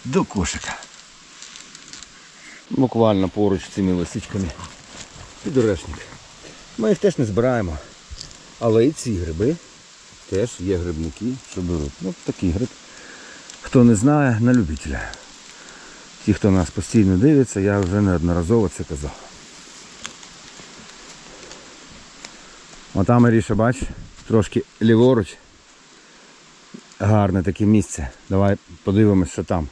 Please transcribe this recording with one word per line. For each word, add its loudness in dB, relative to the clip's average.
До 0
кошика. -6
Буквально 2
поруч 0
з -18
цими 0
лисичками. -6
Підорешник. -2
Ми 0
їх 2
теж 0
не 0
збираємо. -2
Але 4
і 0
ці -6
гриби -4
теж -2
є -2
грибники, -6
що -8
беруть. -4
Ну, -8
такий -4
гриб. -4
Хто 4
не 6
знає, 2
на 2
любителя. -2
Ті, 2
хто 2
нас 2
постійно 2
дивиться, 2
я 0
вже 0
неодноразово 2
це -10
казав. -10
Отам, 4
Іріша, 2
бач, 0
трошки 0
ліворуч. 4
Гарне 2
таке -2
місце. 0
Давай 2
подивимось, 2
що -8
там. -4